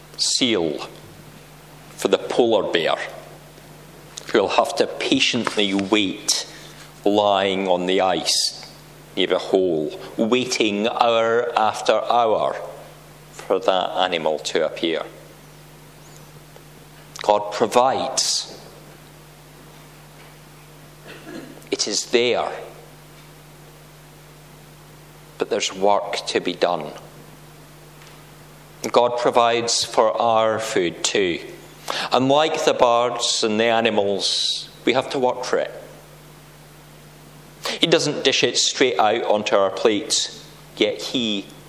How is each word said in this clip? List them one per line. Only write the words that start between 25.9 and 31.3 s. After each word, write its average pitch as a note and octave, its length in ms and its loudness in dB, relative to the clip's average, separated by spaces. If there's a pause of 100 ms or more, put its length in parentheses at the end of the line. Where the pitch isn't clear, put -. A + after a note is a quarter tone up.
to G#2 120 0
be F2+ 120 -4
done. E2 400 -2 (2000)
God A#2+ 260 4
provides A#2 680 2
for A2 360 2
our A2 380 2
food F2 440 -2
too. F2+ 380 0 (720)